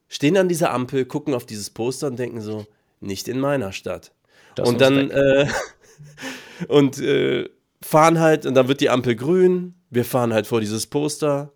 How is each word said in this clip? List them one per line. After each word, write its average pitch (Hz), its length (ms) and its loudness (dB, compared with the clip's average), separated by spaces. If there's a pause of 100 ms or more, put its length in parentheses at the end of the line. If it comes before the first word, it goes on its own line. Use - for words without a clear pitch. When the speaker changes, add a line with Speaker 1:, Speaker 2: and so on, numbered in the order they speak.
Speaker 1:
stehen 147 280 0
an 185 120 2
dieser 165 240 0
Ampel, 127 320 -2
gucken 143 280 -6
auf 123 120 -4
dieses 104 240 -12
Poster 131 380 -6
und 123 120 -8
denken 117 220 -8
so, 107 240 -10 (340)
„Nicht 98 300 -8
in 123 100 -4
meiner 135 320 -4
Stadt.“ - 400 -12 (440)
Speaker 2:
Das - 120 0
Speaker 1:
Und 120 60 2
Speaker 2:
muss 120 80 2
Speaker 1:
dann, 135 280 4
Speaker 2:
weg. - 20 -8
Speaker 1:
äh, 139 360 4
<laughs> - 1200 -12
und, 135 320 2
äh, 139 500 -2 (340)
fahren 160 360 4
halt 156 260 4
und 139 80 -2
dann 127 140 6
wird 135 140 0
die 135 80 2
Ampel 123 260 2
grün, 180 600 2 (140)
wir 117 160 0
fahren 120 280 0
halt 110 140 0
vor 120 120 0
dieses 107 280 -4
Poster, 147 680 -4